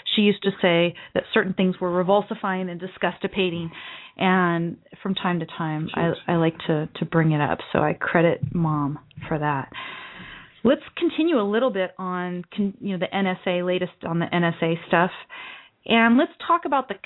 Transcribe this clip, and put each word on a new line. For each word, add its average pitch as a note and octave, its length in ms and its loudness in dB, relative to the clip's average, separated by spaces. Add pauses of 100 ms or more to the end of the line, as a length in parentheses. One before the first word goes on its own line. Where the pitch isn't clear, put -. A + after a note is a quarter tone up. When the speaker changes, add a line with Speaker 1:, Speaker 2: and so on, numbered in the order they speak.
(160)
Speaker 1:
She G#3+ 60 4
used G#3 220 4
to G3 60 0 (120)
say E3+ 320 4 (180)
that - 120 0 (100)
certain G3 180 2
things F#3 260 2
were F3+ 120 -2 (120)
revulsifying F#3+ 680 0
and E3+ 100 -10
disgustipating, F3+ 880 -4 (480)
and F3 640 2 (240)
from G3 120 -2
time F3 260 -2
to D#3+ 60 -6
time D#3 460 -4
I, E3 120 0
Speaker 2:
Cute. E3+ 120 0 (100)
Speaker 1:
I F3 100 2
like E3 200 2 (120)
to, D#3+ 200 0 (120)
to - 40 -2
bring E3 280 2
it D3 100 2
up. C3 160 0 (120)
So D#3+ 100 2
I D3+ 120 2
credit - 480 2 (140)
Mom D3+ 440 0 (300)
for D#3+ 100 -2
that. D3 300 -2 (960)
Let's C#4+ 160 4 (160)
continue E4 420 2
a G#3 60 2
little A3+ 260 2
bit F#3+ 280 -2
on F3+ 460 -4 (120)
con-, G3+ 240 0
you G3 160 -4
know, - 20 -4
the - 160 -4
N G3 120 0
S F#3 200 -2
A, F3+ 160 0
latest F3+ 300 -2 (160)
on E3+ 120 0
the E3+ 140 -2
N F3 80 2
S E3+ 200 2
A E3 260 0
stuff, F3 220 4 (720)
and A#3 320 6
let's D4+ 160 2 (140)
talk E4+ 180 2
about C4+ 240 -2
the G3 60 -8 (120)